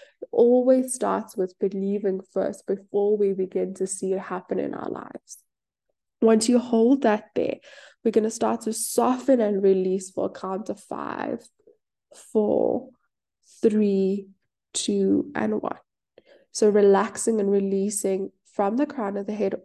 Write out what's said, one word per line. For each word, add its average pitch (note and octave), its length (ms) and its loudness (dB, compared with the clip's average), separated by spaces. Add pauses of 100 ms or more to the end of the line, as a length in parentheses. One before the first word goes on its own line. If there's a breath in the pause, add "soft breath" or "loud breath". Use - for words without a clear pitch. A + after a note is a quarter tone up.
(200 loud breath)
It - 120 -14
always B3+ 600 4
starts G3+ 440 -4
with F#3 220 -4
believing G3 600 -2 (120)
first G3 340 -4
before G3+ 500 0
we G3+ 160 0
begin F#3 420 -4
to F#3+ 120 -4
see F#3 260 -6
it F#3 60 -2
happen F#3+ 400 -6
in - 160 -4
our - 160 -8
lives. - 480 -14 (800)
Once A3+ 300 4
you A#3+ 80 4
hold A#3+ 420 2
that G#3+ 340 0
there, - 220 -2 (480 loud breath)
we're A3+ 60 2
gonna A3 200 2
start A3+ 320 -2
to A3 120 -6
soften B3+ 640 0
and G#3 220 0
release F#3+ 480 2
for F#3+ 160 -4
a F#3+ 40 -4
count F#3+ 380 -8
of G3+ 100 -8
five, - 720 -8 (640)
four, G#3+ 760 0 (720)
three, G3+ 680 2 (460)
two, - 600 0
and G#3+ 280 -2
one. - 160 -8 (760 soft breath)
So G#3+ 160 2
relaxing G#3 720 4
and G3 100 0
releasing G3 840 -2 (200)
from G#3 240 -2
the C#4+ 80 2
crown G3+ 320 -6
of G3 100 -8
the G#3 60 -8
head G#3 220 -2 (100)